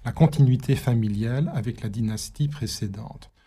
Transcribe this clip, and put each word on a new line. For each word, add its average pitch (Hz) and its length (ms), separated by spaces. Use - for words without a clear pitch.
la 120 80
continuité 139 640
familiale 117 800
avec 117 260
la 113 80
dynastie 110 600
précédente. 110 840